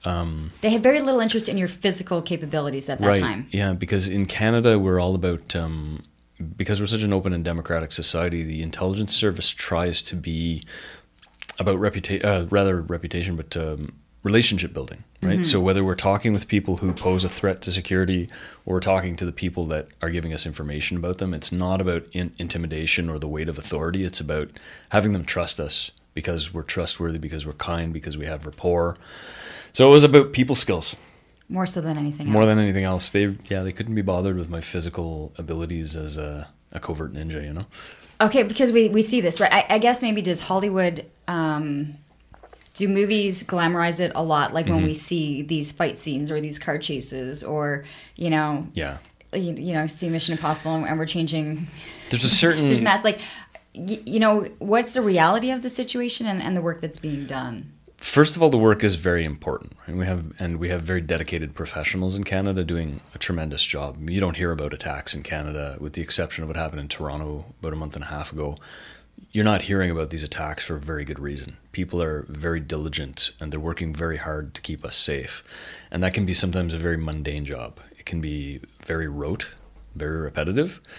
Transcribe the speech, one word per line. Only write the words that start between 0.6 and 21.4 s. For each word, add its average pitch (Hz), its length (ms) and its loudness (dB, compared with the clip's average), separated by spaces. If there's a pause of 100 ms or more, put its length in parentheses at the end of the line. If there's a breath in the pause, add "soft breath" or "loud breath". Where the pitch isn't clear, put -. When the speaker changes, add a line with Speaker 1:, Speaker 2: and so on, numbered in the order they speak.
Speaker 2:
They 214 80 2
had 226 120 4
very 277 200 6
little 262 180 2
interest 220 300 0
in 202 80 -2
your 180 100 0
physical 185 540 -2
capabilities 147 680 -4
at 139 120 -2
that 101 80 2
Speaker 1:
Right. 101 120 8
Speaker 2:
time. 104 320 -2
Speaker 1:
Yeah, 98 220 2
because 92 340 0
in 98 180 2
Canada, 113 540 4
we're 92 220 4
all 92 140 2
about, 87 420 -2
um, 78 460 -4 (520)
because 101 240 0
we're 104 80 0
such 107 160 0
an 101 80 2
open 95 220 2
and 85 100 -2
democratic 82 480 -2
society, 85 520 0
the 80 200 -4
intelligence 95 500 -2
service - 360 2
tries 87 540 0
to - 120 -6
be 82 480 -4 (960 loud breath)
about 92 180 2
reputa-, 101 460 -2
uh, 95 260 2
rather 98 320 4
reputation, 85 540 -4
but, 78 220 -8
um, 78 360 -6 (300)
relationship 101 480 2
building, - 320 -10 (200)
right? 92 100 4
Speaker 2:
Mm-hmm. 180 100 2
Speaker 1:
So 143 160 4
whether 95 240 4
we're 92 120 0
talking 104 360 2
with 101 160 0
people 98 300 0
who 90 160 0
pose 92 320 0
a 87 40 -2
threat 95 340 -2
to 98 80 -4
security 92 580 0 (380 loud breath)
or 92 80 0
we're 90 40 2
talking 92 360 0
to 90 100 -4
the 85 60 -4
people 87 340 -4
that 78 220 -4 (120)
are 82 120 -2
giving 82 200 -4
us 78 140 -4
information 73 500 -6
about 90 220 -2
them, 92 160 -2
it's 78 180 -2